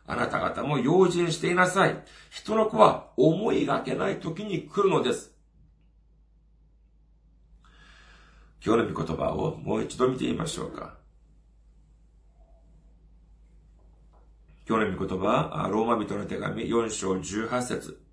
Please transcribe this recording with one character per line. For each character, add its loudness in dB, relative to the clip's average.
あ -6
な 0
た -2
方 -2
も 0
用 6
心 0
し -4
て -2
い 0
な 4
さ 4
い。 -4
人 -6
の 4
子 -2
は 4
思 4
い 2
が 0
け -4
な -2
い -4
時 -8
に -6
来 -2
る 4
の 4
で 0
す。」 -10
今 4
日 2
の -6
御 -4
言 -4
葉 -2
を -4
も -4
う -2
一 -10
度 2
見 -2
て -4
み 0
ま -4
し -8
ょ -6
う -12
か。 -14
今 2
日 0
の -6
御 -4
言 -4
葉、 -2
ロ 2
ー -2
マ 0
人 -6
の -6
手 -6
紙 -6
四 0
章 -2
十 -6
八 -2
節。 -8